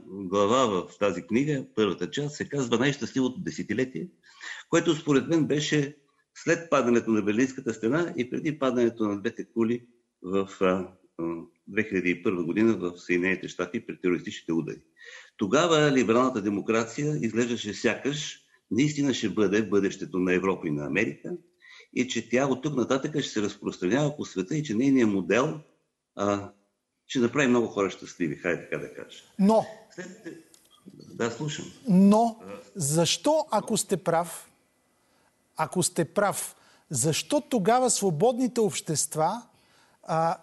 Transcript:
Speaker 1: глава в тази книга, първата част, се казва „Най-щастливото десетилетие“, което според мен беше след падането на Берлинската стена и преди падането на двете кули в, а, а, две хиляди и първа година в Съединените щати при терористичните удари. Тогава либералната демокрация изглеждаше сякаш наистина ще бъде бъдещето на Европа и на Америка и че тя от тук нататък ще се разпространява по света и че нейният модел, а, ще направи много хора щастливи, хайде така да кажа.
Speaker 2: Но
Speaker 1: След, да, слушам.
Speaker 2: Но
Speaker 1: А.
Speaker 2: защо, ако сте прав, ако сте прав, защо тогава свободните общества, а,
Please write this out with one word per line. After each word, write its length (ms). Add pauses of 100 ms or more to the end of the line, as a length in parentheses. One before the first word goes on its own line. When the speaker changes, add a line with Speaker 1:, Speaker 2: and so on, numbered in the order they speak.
Speaker 1:
глава 600
в 320
тази 240
книга, 420 (100)
първата 360
част, 260
се 120
казва 300
„Най-щастливото 600
десетилетие“, 680 (600)
което 260
според 340
мен 180
беше 500 (380)
след 360
падането 400
на 120
Берлинската 520
стена 420
и 140
преди 280
падането 460
на 160
двете 320
кули 340 (360)
в, 260 (120)
а, 40
а, 600 (420)
две 160
хиляди 280
и 120
първа 220
година 320
в 200
Съединените 520
щати 380
при 140
терористичните 520
удари. 300 (540)
Тогава 560
либералната 500
демокрация 800
изглеждаше 520
сякаш 640 (320)
наистина 440
ще 140
бъде 340
бъдещето 560
на 160
Европа 340
и 20
на 160
Америка 500 (580)
и 140
че 200
тя 180
от 160
тук 140
нататък 440
ще 100
се 120
разпространява 720
по 80
света 320
и 60
че 120
нейният 360
модел, 500 (560)
а, 360 (540)
ще 120
направи 300
много 180
хора 240
щастливи, 460
хайде 260
така 160
да 160
кажа. 240 (200)
Speaker 2:
Но 280 (280)
Speaker 1:
След, 500 (720)
да, 160
слушам. 340 (240)
Speaker 2:
Но 520
Speaker 1:
А. 100 (240)
Speaker 2:
защо, 760
ако 260
сте 200
прав, 540 (1040)
ако 260
сте 220
прав, 520 (340)
защо 500
тогава 500
свободните 680
общества, 840 (600)
а, 400